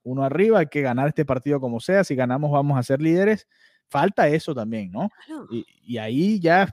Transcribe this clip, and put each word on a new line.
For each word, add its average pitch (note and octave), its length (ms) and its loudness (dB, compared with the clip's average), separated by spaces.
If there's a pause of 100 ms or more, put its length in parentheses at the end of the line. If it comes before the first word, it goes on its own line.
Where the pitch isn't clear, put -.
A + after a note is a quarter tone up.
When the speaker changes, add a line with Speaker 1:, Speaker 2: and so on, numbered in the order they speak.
Speaker 1:
uno C3 200 -4
arriba, F#3+ 360 4
hay D#3 80 2
que D3 140 -4
ganar C3+ 280 0
este D3+ 160 -2
partido C#3 340 -2
como A#2+ 220 -4
sea, F#3+ 240 2
si C#3+ 100 -4
ganamos B2+ 360 0
vamos C#3+ 280 2
a B2 40 0
ser C3+ 180 -2
líderes". F#3 460 2 (440)
Falta E3+ 360 2
eso D#3 260 -2
también, A2 380 -8
¿no? D3 180 -4 (160)
Speaker 2:
Claro. D4+ 240 -16
Speaker 1:
Y, A#2 160 -8 (180)
y A#2+ 140 -8
ahí C#3+ 420 0
ya E3+ 220 4
es F#3+ 120 0